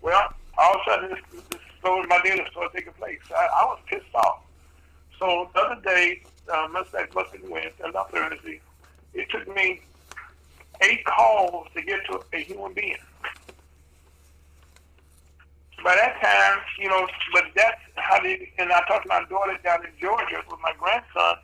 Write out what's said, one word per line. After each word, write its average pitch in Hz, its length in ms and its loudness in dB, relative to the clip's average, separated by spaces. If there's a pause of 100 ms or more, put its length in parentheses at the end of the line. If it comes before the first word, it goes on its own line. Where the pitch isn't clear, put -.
Well, 190 320 2 (240)
all 170 180 6
of - 100 -4
a - 40 -4
sudden, 185 200 0 (220)
this, 175 200 -20
this - 100 -12 (200)
slowed, 185 280 0
my 180 120 6
data 190 300 0
started 175 240 -8
taking 180 180 -12
place. - 260 -14 (160)
I, 170 120 4 (140)
I 214 40 6
was 233 220 -2
pissed - 280 -8
off. - 260 2 (800)
So 180 340 0
the 190 80 2
other 233 200 -2
day, 180 420 0 (280)
uh, 156 200 -2
must 180 240 -6
have, - 180 -6
must - 180 -4
have 95 100 -20
been 92 100 -16
Wednesday, 80 320 -10 (100)
not 95 180 -4
Thursday, 80 480 -6 (540)
it 233 160 -8
took - 260 -8
me 185 260 -2 (1000)
eight 220 240 2
calls 190 720 2
to 170 80 -8
get 190 160 -4 (100)
to - 100 -6 (140)
a - 60 -6
human 98 340 -12
being. 101 240 -6 (2750)
By 180 120 4
that 226 260 2
time, 202 420 4 (160)
you 196 100 -4
know, 190 180 2 (260)
but 180 120 4 (100)
that's 226 240 4 (160)
how - 260 2
they, 185 380 -6
and 180 120 0
I 175 160 6
talked 202 160 0
to 185 60 -14
my 180 200 2
daughter 190 340 -2
down 170 220 0
in - 140 -14
Georgia 180 500 -2
with 170 120 -14
my 160 160 -2
grandson 175 680 0